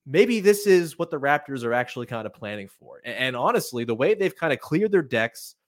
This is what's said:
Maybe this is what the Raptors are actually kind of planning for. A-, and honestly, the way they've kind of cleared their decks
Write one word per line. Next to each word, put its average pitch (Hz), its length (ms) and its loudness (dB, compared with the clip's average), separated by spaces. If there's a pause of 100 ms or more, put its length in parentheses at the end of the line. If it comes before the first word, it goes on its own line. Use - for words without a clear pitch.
(100)
Maybe 220 300 4
this 202 260 4
is 175 320 4
what 170 120 -6
the 151 100 -6
Raptors 139 440 0
are 117 100 0
actually 123 320 -4
kind 113 200 -8
of 101 60 -14
planning 104 340 -12
for. - 380 -20
A-, - 40 -12 (120)
and 127 160 -2
honestly, 135 480 -2
the 117 100 -2
way 147 200 2
they've 196 200 -2
kind 156 200 -2
of - 40 -2
cleared 202 320 -2
their 190 120 2
decks 117 520 -4 (140)